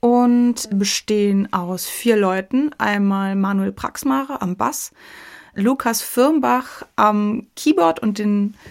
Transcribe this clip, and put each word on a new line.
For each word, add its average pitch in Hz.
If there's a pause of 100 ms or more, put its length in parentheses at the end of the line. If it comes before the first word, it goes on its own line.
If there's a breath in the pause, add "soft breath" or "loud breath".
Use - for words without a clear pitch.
und 240
bestehen 202
aus 180
vier -
Leuten. 202
Einmal 196
Manuel 196
Praxmare 269
am 180
Bass, 233 (640 loud breath)
Lukas 233
Firmbach 254 (140)
am 208
Keyboard 320
und 208
den, 208 (160 loud breath)